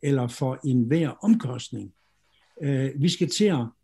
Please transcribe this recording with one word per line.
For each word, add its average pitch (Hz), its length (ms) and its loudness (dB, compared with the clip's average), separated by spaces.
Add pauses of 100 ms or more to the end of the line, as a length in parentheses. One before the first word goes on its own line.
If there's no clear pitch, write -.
eller 135 260 2
for 131 360 -4
enhver 135 440 2
omkostning. 123 840 -2 (680)
Øh, 135 340 0
vi 147 120 2
skal 175 200 0
til - 160 0
at 151 220 2 (180)